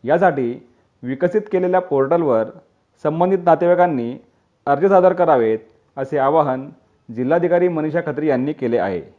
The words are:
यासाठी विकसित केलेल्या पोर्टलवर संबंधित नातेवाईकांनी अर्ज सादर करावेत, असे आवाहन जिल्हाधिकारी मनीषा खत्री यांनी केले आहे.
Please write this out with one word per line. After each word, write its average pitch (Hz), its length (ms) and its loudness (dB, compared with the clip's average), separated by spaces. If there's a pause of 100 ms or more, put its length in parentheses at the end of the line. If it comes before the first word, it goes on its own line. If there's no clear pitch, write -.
यासाठी 139 640 0 (340)
विकसित 175 380 -2 (100)
केलेल्या 185 300 0
पोर्टलवर 139 640 0 (580)
संबंधित 175 420 0
नातेवाईकांनी 165 720 2 (480)
अर्ज 143 200 0
सादर 185 280 4
करावेत, 127 460 2 (380)
असे 139 200 -6
आवाहन 139 520 0 (460)
जिल्हाधिकारी 170 520 0
मनीषा 156 380 -4
खत्री 151 220 -4
यांनी 139 260 -2
केले 120 240 -4
आहे. 90 240 -4 (180)